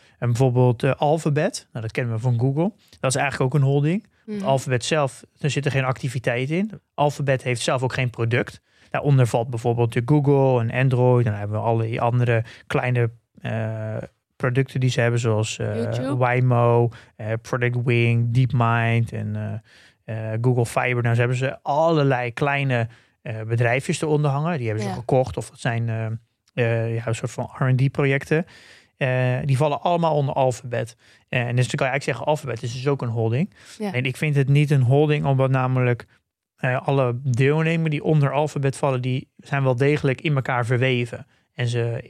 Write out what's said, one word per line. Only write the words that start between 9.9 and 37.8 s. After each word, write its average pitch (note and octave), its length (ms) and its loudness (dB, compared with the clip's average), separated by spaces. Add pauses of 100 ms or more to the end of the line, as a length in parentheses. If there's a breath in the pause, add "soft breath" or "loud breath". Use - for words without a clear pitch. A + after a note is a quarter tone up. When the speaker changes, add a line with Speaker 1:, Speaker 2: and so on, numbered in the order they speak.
Speaker 1:
de B2+ 120 0
Google C#3 560 4
en A#2 100 -2 (120)
Android. B2 420 4
En A2 60 2
dan G#2 80 -4
hebben G#2 200 -4
we G#2+ 60 -4
alle A2+ 360 0
andere A#2+ 420 2 (240 loud breath)
kleine, B2 420 0 (320)
eh, A2 560 -6 (380)
producten C3 440 0
die B2+ 100 2
ze B2 120 0
hebben, A#2+ 180 2
zoals, A2 400 0
eh, A2 160 -4
Speaker 2:
YouTube. A#2 400 -4
Speaker 1:
Waymo, A#2+ 760 2 (260 loud breath)
eh, G#2+ 120 -10 (140)
Project B2 420 -2
Wing, A#2 500 2
DeepMind A#2 800 2
en, G#2+ 240 -6
eh, A2 960 -10
eh, A2 80 -4
Google B2 240 2
Fiber. B2 380 0
Nou, A#2 100 2
ze A#2 60 4
hebben B2 180 2
ze C3 240 -4
allerlei C#3 720 2
kleine, C#3 540 0 (340 soft breath)
eh, A2 200 -10
bedrijfjes A#2+ 600 0
eronder D3+ 300 0
hangen. D3+ 260 -2
Die A#2+ 100 -6
hebben G#2+ 160 -2
ze G2 60 -4
Speaker 2:
Ja. F#2 60 -6
Speaker 1:
gekocht B2+ 420 0
of B2 120 -10
dat - 100 -20
zijn, A#2 300 -2
eh, A2 160 -4 (480)
eh, A2+ 420 0
ja, A2+ 120 -6
een A2+ 80 -2
soort - 160 -6
van A#2+ 260 -10
R - 60 -2
and B2+ 140 2
D C3+ 140 2
projecten. C#3+ 540 0 (520 loud breath)
Eh, B2+ 480 0
die C3+ 120 2
vallen D3 240 0
allemaal E3+ 340 2
onder C#3+ 200 0
Alphabet. A#2+ 600 -2 (340 soft breath)
Eh, C#3 100 -2
en A#2+ 160 -2
dus B2 120 2
dan - 80 -4
kan C#3+ 100 0
je B2+ 60 0
eigenlijk C#3 120 -2
zeggen: A#2+ 220 -4
Alphabet C#3 380 -4
is A#2 100 -8
dus C3 140 -6
ook C#3+ 140 0
een B2 80 -4
holding. A#2 440 -2 (240 loud breath)
Speaker 2:
Ja. G3+ 160 -6
Speaker 1:
En B2+ 120 -2
ik B2+ 120 -4
vind D3+ 180 -2
het C#3 120 4
niet C#3+ 240 4
een C#3+ 100 4
holding, D3 440 4
omdat C3+ 240 2
namelijk, B2+ 560 0 (500 soft breath)
eh, B2+ 320 -2
alle B2+ 360 2
deelnemingen D#3 680 2